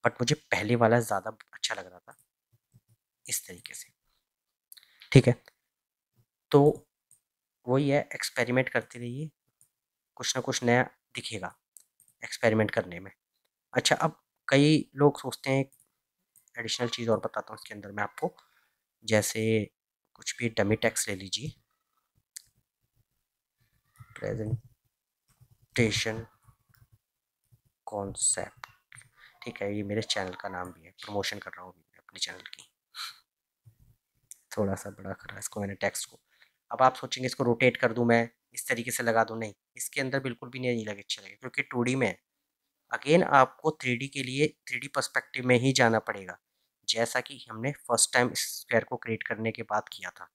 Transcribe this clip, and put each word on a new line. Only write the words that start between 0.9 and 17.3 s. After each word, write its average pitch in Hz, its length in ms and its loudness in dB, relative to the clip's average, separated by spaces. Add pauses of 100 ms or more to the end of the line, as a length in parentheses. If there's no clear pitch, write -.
ज़्यादा 110 300 -4 (220)
अच्छा - 220 -6
लग 92 120 -10
रहा 90 140 -20
था - 160 -20 (1080)
इस - 200 -6
तरीके - 280 -16
से, - 140 -16 (1200)
ठीक 127 160 10
है। 117 60 2 (1160)
तो 143 340 6 (800)
वही 135 240 4
है, 143 100 4 (140)
एक्सपेरिमेंट 123 540 0
करते - 300 -4
रहिए, 127 320 -8 (840)
कुछ - 200 -4
ना 131 60 0
कुछ 127 200 -2
नया 123 200 6 (320)
दिखेगा 110 400 -8 (680)
एक्सपेरिमेंट 110 480 2
करने 90 300 -4
में। 95 100 -16 (640)
अच्छा, 127 220 4
अब 160 200 0 (320)
कई 147 480 6
लोग 143 240 6
सोचते 135 300 -6
हैं, 135 140 2 (880)
एडिशनल 117 340 -4
चीज़ 117 220 -4
और 107 100 4
बताता 107 320 -8